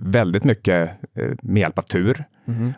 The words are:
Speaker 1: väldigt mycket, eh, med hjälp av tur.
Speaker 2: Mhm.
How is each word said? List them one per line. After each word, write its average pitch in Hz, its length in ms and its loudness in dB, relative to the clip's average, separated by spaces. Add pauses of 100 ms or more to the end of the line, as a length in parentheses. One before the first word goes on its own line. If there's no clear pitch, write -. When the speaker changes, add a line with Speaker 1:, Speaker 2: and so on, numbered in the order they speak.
Speaker 1:
väldigt 95 440 2
mycket, 92 460 2 (260)
eh, - 100 -4 (160)
med 101 180 0
hjälp 80 180 -2
av - 40 -2
tur. 107 420 -2 (200)
Speaker 2:
Mhm. 120 340 -4